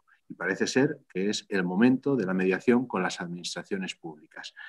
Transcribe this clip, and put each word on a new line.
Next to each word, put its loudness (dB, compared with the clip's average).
Y -16
parece -2
ser 2
que -2
es -4
el 0
momento 2
de 0
la -2
mediación 4
con -2
las -4
administraciones -8
públicas. -16